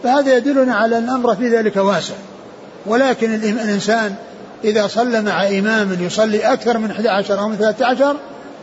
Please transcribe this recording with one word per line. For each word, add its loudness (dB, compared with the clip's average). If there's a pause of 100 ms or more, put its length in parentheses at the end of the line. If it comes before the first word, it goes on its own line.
فهذا 4
يدلنا 2
على 2
أن 0
الأمر 0
في -2
ذلك 2
واسع. 0 (720)
ولكن 2
الإم-، -2
الإنسان 0 (480)
إذا 2
صلى 0
مع 0
إمام 0
يصلي 2
أكثر 0
من -2
إحدى 0
عشر 0
أو -2
من -4
ثلاثة 0
عشر، 2 (480)